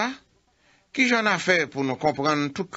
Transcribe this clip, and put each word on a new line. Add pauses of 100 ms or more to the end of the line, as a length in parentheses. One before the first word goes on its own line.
a? (800)
Ki
jan
n'a
fè
pou
nou
konprann
tout